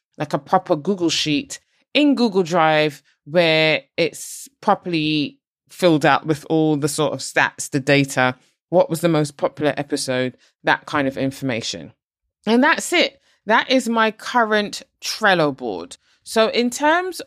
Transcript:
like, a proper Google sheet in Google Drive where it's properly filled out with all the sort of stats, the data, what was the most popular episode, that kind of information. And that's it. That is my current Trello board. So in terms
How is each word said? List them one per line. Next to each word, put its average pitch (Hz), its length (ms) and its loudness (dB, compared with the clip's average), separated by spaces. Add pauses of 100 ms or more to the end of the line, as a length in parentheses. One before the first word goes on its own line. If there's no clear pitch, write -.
(180)
like, 151 160 -6
a 160 40 0
proper 180 380 0
Google 175 320 -2
sheet - 520 -4 (340)
in 285 200 4
Google 202 280 0
Drive 156 600 0 (220)
where 156 580 2 (140)
it's - 520 -6 (120)
properly 156 800 -2 (300)
filled 156 360 2
out 143 220 2
with 151 240 -4
all 156 260 2
the 147 120 -2
sort 147 240 -2
of 135 80 -8
stats, - 500 -4
the 147 100 -2
data, 135 560 2 (320)
what 175 220 2
was 156 100 -4
the 175 80 2
most 151 280 0
popular 151 400 -2
episode, 131 600 -4 (280)
that - 220 0
kind 143 220 -2
of 135 80 -6
information. 127 760 -6 (520)
And 240 180 2
that's 320 300 0
it. 320 280 0 (260)
That 220 240 2
is 254 180 0
my 226 220 2
current 214 720 -2 (180)
Trello 170 560 2
board. 98 400 -8 (260)
So 220 260 0
in 240 220 0
terms 330 560 -2